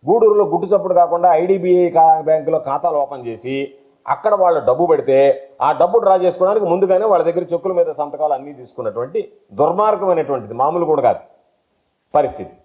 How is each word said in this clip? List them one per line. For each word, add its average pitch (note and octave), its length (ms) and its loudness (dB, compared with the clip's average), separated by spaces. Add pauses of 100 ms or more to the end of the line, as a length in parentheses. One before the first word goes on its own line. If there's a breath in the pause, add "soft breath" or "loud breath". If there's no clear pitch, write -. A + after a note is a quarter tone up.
గూడూరులో G#3 400 4
గుట్టు E3+ 220 -4
చప్పుడు F#3 280 0
కాకుండా F3 400 2
ఐడీబీఐ F3+ 560 0
కా-, E3 380 4
బ్యాంకులో D#3 380 0
ఖాతాలు D3+ 380 -2
ఓపెన్ C#3 220 -12
చేసి A#2 300 -8 (500)
అక్కడ - 280 0
వాళ్ళు F3+ 320 2
డబ్బు B2+ 200 2
పెడితే C#3 300 2 (460)
ఆ C#3 100 2
డబ్బు F3+ 260 0
డ్రా G3 180 4
చేసుకోవడానికి F#3 500 0
ముందుగానే F#3+ 460 0
వాళ్ళ E3+ 120 2
దగ్గర E3+ 280 -2
చెక్కుల E3+ 200 -4
మీద E3+ 180 0 (100)
సంతకాలు D3 360 -4
అన్నీ C#3+ 160 -14
తీసుకున్నటువంటి B2+ 680 -8 (320)
దుర్మార్గమైనటువంటిది, D#3+ 1040 -2
మామూలు D#3 380 -2
కూడా C#3 160 0
కాదు - 140 -2 (920)
పరిస్థితి. B2 400 -2 (100)